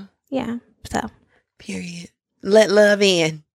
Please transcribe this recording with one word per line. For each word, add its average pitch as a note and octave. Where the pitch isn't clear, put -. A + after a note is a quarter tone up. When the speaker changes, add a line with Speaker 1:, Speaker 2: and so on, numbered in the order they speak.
Speaker 1:
Yeah, A#3+
so. -
Speaker 2:
Period. F3
Let G#3
love G#3
in. E3